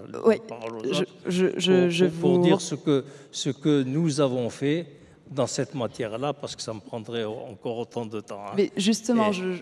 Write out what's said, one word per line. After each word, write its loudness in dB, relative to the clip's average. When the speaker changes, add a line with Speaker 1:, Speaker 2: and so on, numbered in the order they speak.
Speaker 1:
la 0
Speaker 2:
Oui. 6
Speaker 1:
parole -10
aux -4
Speaker 2:
Je, 0
Speaker 1:
autres -8
Speaker 2:
je, 2
je, 2
Speaker 1:
pour, 6
Speaker 2:
je 4
Speaker 1:
pour, -2
pour 4
Speaker 2:
vous 4
Speaker 1:
dire 6
ce -6
que, 2
ce -4
que 2
nous 0
avons 2
fait -4
dans 0
cette -4
matière-là, -4
parce -10
que -12
ça -8
me -10
prendrait -6
encore -8
autant -6
de -8
temps, -10
hein. -8
Speaker 2:
Mais 2
justement, 2
Speaker 1:
Et 0
Speaker 2:
je, -4